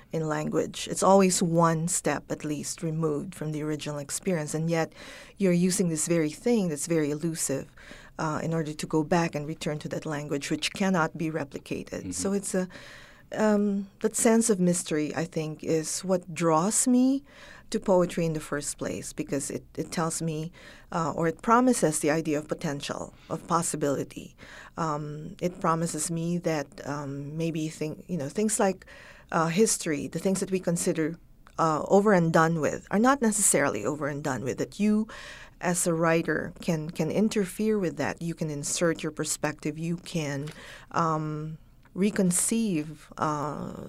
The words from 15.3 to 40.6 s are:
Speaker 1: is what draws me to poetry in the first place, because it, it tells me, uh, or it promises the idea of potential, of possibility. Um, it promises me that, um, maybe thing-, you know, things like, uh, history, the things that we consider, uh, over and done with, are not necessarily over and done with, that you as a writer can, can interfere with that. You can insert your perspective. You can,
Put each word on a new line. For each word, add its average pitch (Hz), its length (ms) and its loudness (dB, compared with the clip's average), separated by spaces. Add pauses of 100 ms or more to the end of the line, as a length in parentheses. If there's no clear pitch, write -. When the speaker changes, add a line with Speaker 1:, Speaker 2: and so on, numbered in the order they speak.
Speaker 1:
is 160 400 -2
what 180 300 -2
draws 170 540 2
me 254 360 4 (480)
to 220 80 0
poetry 180 480 2
in 160 60 0
the 156 60 -2
first - 380 -6
place, - 360 -6
because 143 360 -4
it, - 140 -6 (120)
it - 160 -6
tells 165 300 -2
me, 160 300 -4 (400)
uh, 165 240 -2
or 165 120 0
it 160 140 -4
promises 233 580 6
the 147 120 2
idea 156 260 0
of 156 100 -4
potential, - 680 -6 (160)
of 165 160 -8
possibility. 156 880 -2 (420)
Um, 151 640 -6
it 175 180 -4
promises 165 520 0
me 170 280 -2
that, 160 280 -2 (180)
um, 143 500 -8
maybe 165 340 -2
thing-, 156 380 -8
you 175 100 -4
know, 139 120 -4
things 214 300 0
like, 190 260 2 (460)
uh, 165 160 2
history, 165 600 2
the 165 120 -6
things 190 220 2
that 190 100 -4
we 185 80 2
consider, 170 580 0 (400)
uh, 160 300 4
over 202 260 6
and 165 180 6
done 165 300 4
with, 95 300 0
are 202 80 2
not 262 240 4
necessarily 143 600 2
over 147 240 -2
and 147 160 -6
done 131 200 -2
with, 117 160 -4
that 131 200 -6
you 214 280 4 (520)
as 180 280 0
a 170 80 2
writer 165 640 2
can, 160 300 -2
can 160 180 -2
interfere 214 680 0
with 160 180 -2
that. 127 240 -4
You 165 140 -4
can 156 160 -4
insert 160 500 -2
your 156 100 -4
perspective. 151 680 -4
You 165 180 -2
can, 147 520 -6 (420)